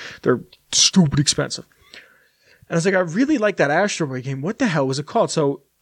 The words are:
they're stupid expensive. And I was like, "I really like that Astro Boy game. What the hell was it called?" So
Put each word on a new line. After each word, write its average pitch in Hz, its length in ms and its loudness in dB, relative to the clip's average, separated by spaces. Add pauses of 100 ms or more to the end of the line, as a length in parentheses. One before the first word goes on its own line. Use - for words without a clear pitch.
(240)
they're 127 180 2 (320)
stupid 143 460 4
expensive. - 460 -2 (1000)
And - 80 -4
I - 20 0
was 170 80 -2
like, 190 100 2
"I 185 40 4
really 226 380 0
like 208 200 0
that 143 120 2
Astro 175 380 0
Boy 127 140 -6
game. 135 200 -8
What 185 160 -6
the 269 80 0
hell 156 220 2
was 131 100 -2
it 147 80 -6
called?" 202 240 0
So 143 340 -2 (180)